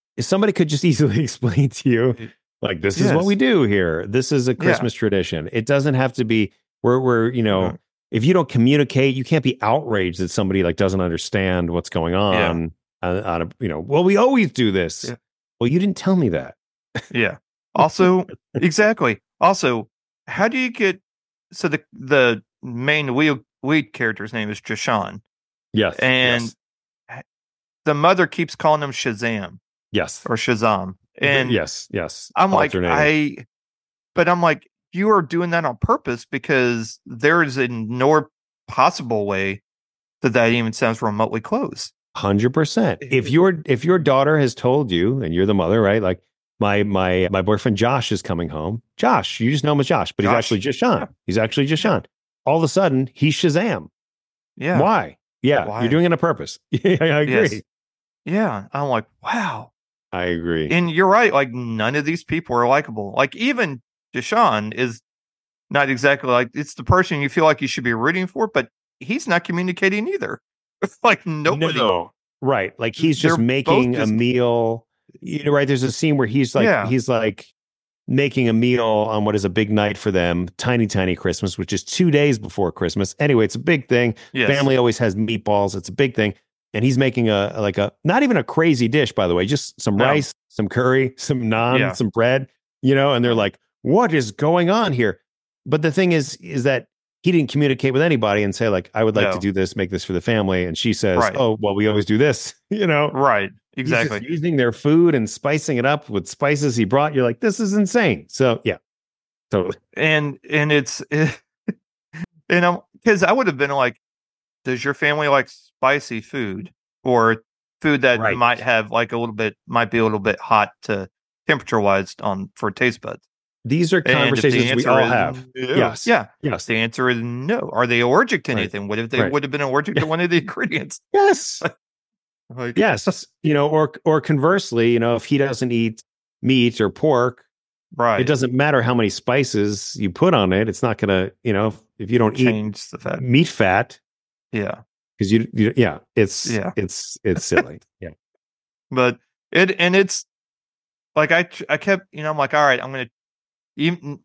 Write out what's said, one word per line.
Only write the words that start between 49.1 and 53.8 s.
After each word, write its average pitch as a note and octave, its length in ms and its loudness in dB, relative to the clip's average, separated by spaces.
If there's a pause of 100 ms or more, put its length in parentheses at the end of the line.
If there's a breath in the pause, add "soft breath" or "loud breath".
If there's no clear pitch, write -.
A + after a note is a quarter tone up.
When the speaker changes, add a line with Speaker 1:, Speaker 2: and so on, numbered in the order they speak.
Speaker 1:
you A#2 100 0
just C#3 140 -2
know D3 80 2
him C#3+ 80 2
as C3+ 80 0
Josh, A2+ 240 0
but - 120 -2
he's G#2+ 60 2
Speaker 2:
Josh. A#2+ 80 4 (140)
Speaker 1:
actually G#2 80 0
Jashan. D3+ 400 0
Speaker 2:
Yeah. - 60 -8 (200)
Speaker 1:
He's F#2+ 120 -2
actually A2+ 280 0
Jashan. D#3 380 0
Speaker 2:
Yeah. - 20 -20 (400)
Speaker 1:
All D3 120 2
of E3 40 -2
a D#3 60 2
sudden, C3+ 460 0
he's C#3+ 200 2
Shazam. D#3 540 0 (680)